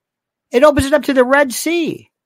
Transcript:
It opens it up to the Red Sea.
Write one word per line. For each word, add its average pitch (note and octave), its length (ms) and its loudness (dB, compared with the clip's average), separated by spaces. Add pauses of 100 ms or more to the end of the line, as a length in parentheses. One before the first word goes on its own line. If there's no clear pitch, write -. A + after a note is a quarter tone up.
(520)
It B3+ 120 0
opens C#4 220 4
it C#4 80 -4
up C#4+ 100 2
to C#4 100 -2
the B3+ 100 2
Red C4+ 300 0
Sea. E4 560 -6 (160)